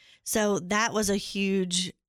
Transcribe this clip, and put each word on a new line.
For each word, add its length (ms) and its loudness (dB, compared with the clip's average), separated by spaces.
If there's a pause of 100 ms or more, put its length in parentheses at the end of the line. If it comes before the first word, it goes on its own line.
(220)
So 360 0
that 340 2
was 160 0
a 80 2
huge, 760 -2 (180)